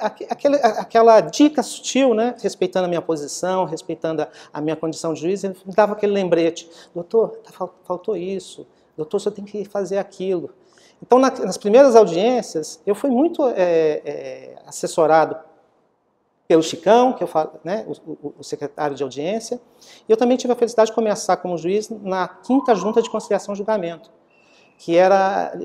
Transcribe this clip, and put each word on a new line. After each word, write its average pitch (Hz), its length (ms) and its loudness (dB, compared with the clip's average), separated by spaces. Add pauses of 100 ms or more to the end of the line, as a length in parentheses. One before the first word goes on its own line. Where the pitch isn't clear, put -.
aque-, - 300 -6
aquele, 285 260 0
a-, 220 240 2
aquela 226 400 6
dica 262 420 2
sutil, - 520 0
né, 233 260 -2
respeitando 185 460 -2
a - 20 -4
minha 170 140 -2
posição, 165 640 -4
respeitando 160 560 -6
a, 143 60 -6 (220)
a 147 120 -8
minha 156 140 -2
condição 160 360 -6
de 147 80 -8
juiz, 190 240 -4
ele 190 100 -6 (120)
me 190 80 -14
dava 208 180 4
aquele 202 220 -2
lembrete, 170 560 -2 (240)
"Doutor, 180 500 -2
tá - 80 -20
fal-, 180 220 -12 (100)
faltou 180 320 -6
isso, 185 500 -10 (300)
doutor, 156 220 -6
o - 20 -2
senhor 202 140 -6
tem 202 100 -14
que 208 220 -10
fazer 196 320 -4
aquilo." 185 500 -6 (540)
Então, 247 160 6
na, 262 120 4
nas 226 280 -8
primeiras 240 360 6
audiências, 202 920 2
eu 202 80 0
fui 277 160 -2
muito, 294 360 0
é, 165 600 0
é, 131 580 -14
assessorado 156 720 2 (1120)
pelo 160 160 6
Chicão, 240 520 2
que - 80 -8
eu 175 40 -4
falo, 156 260 -4 (120)
né, 196 220 -6
o, 156 260 -14
o, 147 260 -14
o 147 60 -20
secretário 147 500 -6
de 127 80 -8
audiência, 170 580 -8 (460)
e 220 60 2
eu 220 40 4
também 247 200 2
tive 247 160 -4
a 240 40 0
felicidade 220 340 2
de 220 40 -14
começar 208 440 -2
como 180 180 -6
juiz 185 320 -4
na 190 400 -6
quinta 254 460 0
junta 214 260 -2
de 226 100 -4
conciliação 208 440 -4
e - 20 -10
julgamento, 190 540 -6 (640)
que - 180 -4
era, 190 600 2 (100)